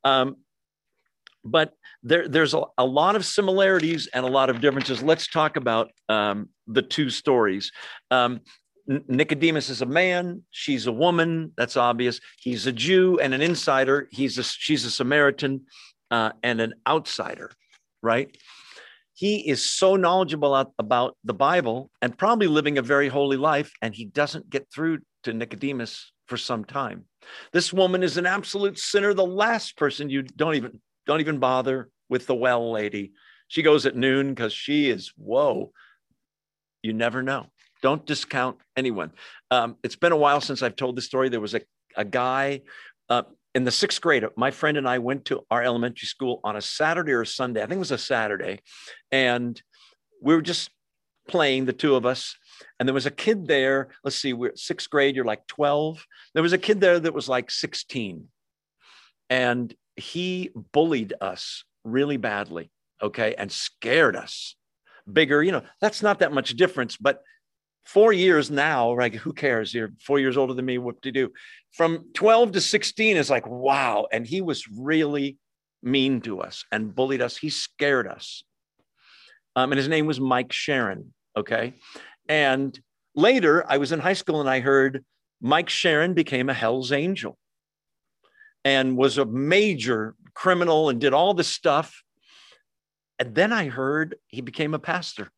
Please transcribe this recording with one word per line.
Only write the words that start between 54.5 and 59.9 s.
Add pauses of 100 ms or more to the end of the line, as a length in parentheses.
sixth
grade,
you're,
like,
twelve. (280)
There
was
a
kid
there
that
was,
like,
sixteen. (1000)
And (220)